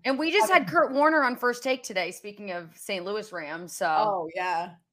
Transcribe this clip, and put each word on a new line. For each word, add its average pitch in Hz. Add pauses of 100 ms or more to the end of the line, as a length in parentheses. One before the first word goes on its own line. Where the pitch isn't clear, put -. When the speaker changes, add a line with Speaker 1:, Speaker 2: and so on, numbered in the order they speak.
Speaker 1:
And 262
we 311
just 415
Speaker 2:
talking 359
Speaker 1:
had 180
Kurt 302
Warner 302
on 247
First 240
Take 262
today, 185
speaking 208
of 175
Saint 185
Louis 208
Rams. 165
So 185
Speaker 2:
Oh, 165
yeah. 180 (220)